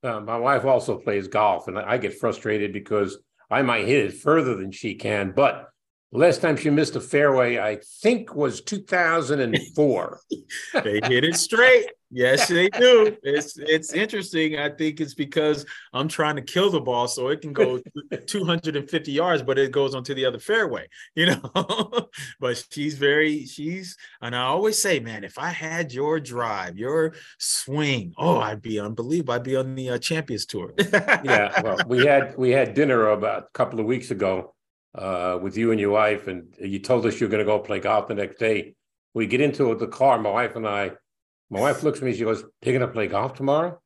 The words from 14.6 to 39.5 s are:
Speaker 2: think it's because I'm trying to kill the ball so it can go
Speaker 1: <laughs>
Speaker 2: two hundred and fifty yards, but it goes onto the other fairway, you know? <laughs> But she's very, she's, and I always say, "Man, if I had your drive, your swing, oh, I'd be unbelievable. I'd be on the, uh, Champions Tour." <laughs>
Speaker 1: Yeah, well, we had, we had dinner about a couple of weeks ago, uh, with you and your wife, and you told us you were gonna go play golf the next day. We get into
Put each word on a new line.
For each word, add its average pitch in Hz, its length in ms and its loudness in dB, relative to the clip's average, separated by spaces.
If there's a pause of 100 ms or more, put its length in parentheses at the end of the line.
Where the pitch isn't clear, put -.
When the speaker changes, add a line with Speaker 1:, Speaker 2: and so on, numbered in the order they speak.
Speaker 2:
think 151 300 -4
it's 151 140 -6
because 147 500 -2 (300)
I'm 139 140 -2
trying 151 300 -2
to 127 40 -6
kill 190 300 0
the 156 100 0
ball 123 260 0
so 127 200 -4
it 151 140 -2
can 147 120 -12
go 127 260 2 (240)
Speaker 1:
<laughs> - 220 -12
Speaker 2:
two 202 180 -4
hundred 165 320 -2
and 139 140 -6
fifty 156 220 -4
yards, 156 320 0
but 131 160 0
it - 120 2
goes 135 220 0
onto 131 220 -8
the 131 100 -2
other 120 140 -2
fairway, 175 480 -2 (260)
you 165 140 4
know? 135 240 0
<laughs> 220 580 -2 (300)
But 123 320 -4
she's 147 240 -6
very, 147 500 2
she's, 175 500 -10 (260)
and 120 140 -8
I 123 100 -2
always 196 360 0
say, 180 180 0
"Man, 110 240 -10
if 98 140 -16
I 147 120 -6
had 160 440 -6
your 151 260 0
drive, 110 580 -6
your 160 360 -2 (240)
swing, 135 800 -2
oh, 131 220 2
I'd 107 220 -4
be 110 180 -6
unbelievable. 120 560 -4
I'd 120 80 -4
be 131 120 -2
on 131 200 -2
the, 131 160 -6
uh, 123 80 -2
Champions 139 480 -4
Tour." 90 280 -10
<laughs> - 480 2
Speaker 1:
Yeah, 104 380 2
well, 98 240 -2
we 123 200 4
had, 139 320 4
we 127 120 2
had 123 240 2
dinner 123 360 4
about 104 340 0
a - 100 -20
couple 117 260 -2
of 107 60 -2
weeks 120 240 -2
ago, 92 460 -2 (400)
uh, 92 460 -4
with 95 160 -6
you 113 140 2
and 110 80 2
your 101 120 2
wife, 107 360 2
and 90 320 -12
you 98 200 -6
told 120 260 2
us 107 140 0
you 113 80 2
were 95 40 -2
gonna 107 140 2
go 104 140 2
play 98 200 -4
golf 104 280 0
the 110 80 -4
next 98 240 -6
day. 110 340 0 (400)
We 113 140 -2
get 123 140 2
into 135 340 2